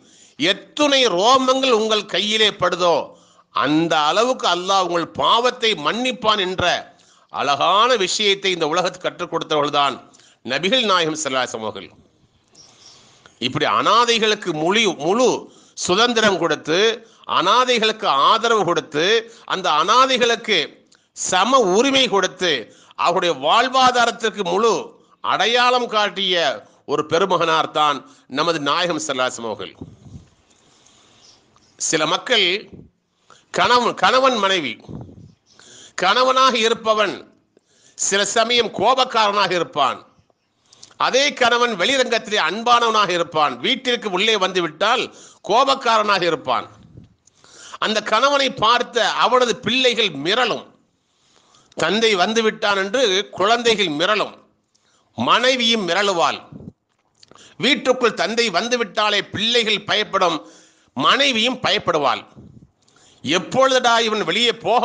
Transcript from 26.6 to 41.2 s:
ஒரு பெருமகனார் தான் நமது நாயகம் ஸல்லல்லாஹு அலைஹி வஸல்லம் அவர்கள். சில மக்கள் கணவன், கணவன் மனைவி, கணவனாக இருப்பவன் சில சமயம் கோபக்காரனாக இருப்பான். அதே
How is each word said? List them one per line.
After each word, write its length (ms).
ஒரு 200
பெருமகனார் 640
தான் 280
நமது 320
நாயகம் 420
ஸல்லல்லாஹு 260
அலைஹி 80
வஸல்லம் 180
அவர்கள். 200
சில 280
மக்கள் 420
கணவன், 440
கணவன் 440
மனைவி, 360
கணவனாக 640
இருப்பவன் 560
சில 260
சமயம் 500
கோபக்காரனாக 760
இருப்பான். 460
அதே 260